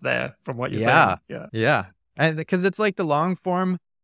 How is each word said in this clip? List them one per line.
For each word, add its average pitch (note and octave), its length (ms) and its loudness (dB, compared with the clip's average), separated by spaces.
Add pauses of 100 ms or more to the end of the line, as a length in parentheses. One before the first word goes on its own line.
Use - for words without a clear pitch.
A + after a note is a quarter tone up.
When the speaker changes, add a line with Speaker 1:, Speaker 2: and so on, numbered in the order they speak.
Speaker 1:
there B2+ 420 -2
from B2 140 -8
what C3 140 -4
you're G#2+ 100 -2
Speaker 2:
Yeah. B2 260 6
Speaker 1:
saying. F#2 200 0
Yeah. - 240 -10
Speaker 2:
Yeah. A2 340 0 (300)
And D#3+ 320 -2
'cause F3+ 160 0
it's G3 160 0
like G#3 160 0
the G3 80 -2
long D#3+ 320 0
form, F#3 440 -2 (240)